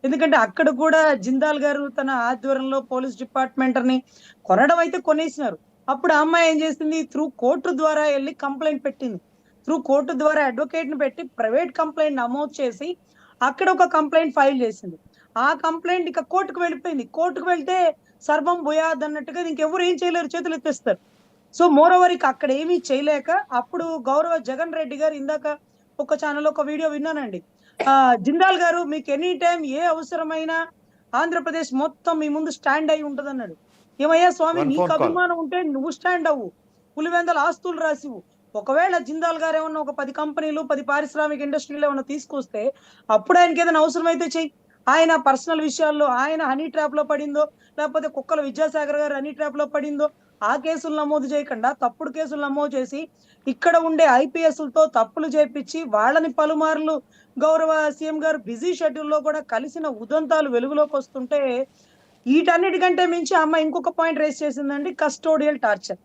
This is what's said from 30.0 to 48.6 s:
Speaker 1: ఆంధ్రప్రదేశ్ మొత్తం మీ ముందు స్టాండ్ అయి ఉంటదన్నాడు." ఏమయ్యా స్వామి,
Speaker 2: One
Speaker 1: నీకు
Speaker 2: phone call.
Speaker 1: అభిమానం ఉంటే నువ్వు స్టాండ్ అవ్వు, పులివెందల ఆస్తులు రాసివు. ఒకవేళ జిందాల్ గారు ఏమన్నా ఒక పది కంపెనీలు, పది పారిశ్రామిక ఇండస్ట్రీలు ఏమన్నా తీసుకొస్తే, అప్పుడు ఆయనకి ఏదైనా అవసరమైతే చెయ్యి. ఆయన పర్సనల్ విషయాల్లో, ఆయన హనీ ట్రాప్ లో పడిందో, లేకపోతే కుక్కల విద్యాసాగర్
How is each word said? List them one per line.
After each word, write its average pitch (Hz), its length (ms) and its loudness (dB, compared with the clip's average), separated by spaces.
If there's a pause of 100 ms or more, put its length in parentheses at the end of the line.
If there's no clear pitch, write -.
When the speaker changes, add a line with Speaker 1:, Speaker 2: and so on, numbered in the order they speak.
Speaker 1:
ఆంధ్రప్రదేశ్ 320 600 -2
మొత్తం 311 460 -2
మీ 302 100 -2
ముందు 311 200 -4
స్టాండ్ 311 420 0
అయి 311 120 0
ఉంటదన్నాడు." 269 520 -8 (440)
ఏమయ్యా 330 300 4
స్వామి, 330 300 0
Speaker 2:
One 285 100 0
Speaker 1:
నీకు 302 120 0
Speaker 2:
phone 339 120 2
call. 294 100 2
Speaker 1:
అభిమానం 349 340 2
ఉంటే 330 260 -4
నువ్వు 294 280 -4
స్టాండ్ 349 360 -2
అవ్వు, 262 200 -2 (500)
పులివెందల 339 400 0
ఆస్తులు 330 420 -2
రాసివు. 294 400 -4 (360)
ఒకవేళ 311 420 2
జిందాల్ 320 400 -2
గారు 311 200 -2
ఏమన్నా 311 220 -4
ఒక 285 100 -6
పది 277 220 -6
కంపెనీలు, 302 500 -4
పది 294 220 -2
పారిశ్రామిక 294 580 -2
ఇండస్ట్రీలు 285 440 -4
ఏమన్నా 269 180 -2
తీసుకొస్తే, 269 600 -8 (460)
అప్పుడు 220 300 4
ఆయనకి 339 220 6
ఏదైనా 330 180 4
అవసరమైతే 330 460 2
చెయ్యి. 320 260 -4 (360)
ఆయన 320 280 6
పర్సనల్ 302 460 0
విషయాల్లో, 302 440 0 (100)
ఆయన 311 280 0
హనీ 285 240 -2
ట్రాప్ 302 280 -2
లో 302 80 2
పడిందో, 294 400 -2 (340)
లేకపోతే 302 300 -2
కుక్కల 302 340 -4
విద్యాసాగర్ 294 560 -2